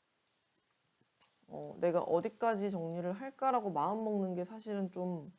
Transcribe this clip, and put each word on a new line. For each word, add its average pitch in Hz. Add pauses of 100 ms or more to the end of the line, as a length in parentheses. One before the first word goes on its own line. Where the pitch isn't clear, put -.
(1500)
어, 147
내가 170
어디까지 208
정리를 175
할까라고 247
마음 180
먹는 196
게 180
사실은 208
좀 180